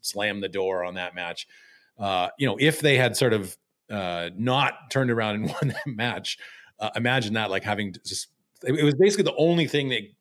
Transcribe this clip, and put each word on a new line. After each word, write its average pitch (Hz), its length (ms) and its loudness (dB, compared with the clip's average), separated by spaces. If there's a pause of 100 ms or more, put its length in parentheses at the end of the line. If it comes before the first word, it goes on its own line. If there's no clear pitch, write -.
slam 101 400 -4
the 95 80 -4
door 92 340 -2
on 90 120 -6
that 90 180 -8
match. 87 340 -10 (500)
Uh, 95 320 0 (100)
you 139 80 2
know, 104 120 0
if 151 220 4
they 143 160 6
had 123 180 4
sort 120 180 4
of, 98 220 -2 (340)
uh, 87 460 -4
not 127 540 0
turned 131 220 0
around 110 240 0
and 107 100 -2
<laughs> - 160 -6
won 143 80 -2
that - 180 -8
match, 113 520 -6 (400)
uh, 107 160 -4
imagine 117 400 0
that, 107 140 -2
like, 95 140 -2
having 104 300 -4
to - 100 -18
just, - 240 -10 (360)
it, 135 100 0
it 151 100 0
was 147 120 6
basically 202 280 4
the 156 140 -2
only 170 300 4
thing 139 220 0
that, 117 120 0 (200)